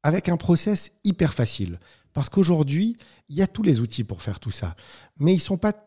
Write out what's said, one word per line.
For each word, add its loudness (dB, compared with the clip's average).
avec 0
un 2
process 0
hyper 2
facile. -4
Parce -4
qu'aujourd'hui, 2
il -10
y 2
a 4
tous -6
les 4
outils -4
pour -10
faire -8
tout -8
ça. -6
Mais 2
ils 2
sont -4
pas 0